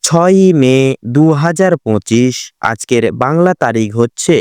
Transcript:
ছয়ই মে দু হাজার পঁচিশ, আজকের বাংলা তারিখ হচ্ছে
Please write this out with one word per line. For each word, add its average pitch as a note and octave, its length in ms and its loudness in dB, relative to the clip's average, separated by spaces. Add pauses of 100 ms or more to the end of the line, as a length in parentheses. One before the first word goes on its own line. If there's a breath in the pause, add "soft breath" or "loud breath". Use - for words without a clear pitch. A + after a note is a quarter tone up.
ছয়ই F#3 500 2
মে C3 240 2 (280)
দু C3+ 260 0
হাজার E3+ 460 0
পঁচিশ, A2+ 580 -2 (260)
আজকের A2+ 500 -2
বাংলা D3 420 0
তারিখ A2+ 420 -2
হচ্ছে A#2+ 460 -2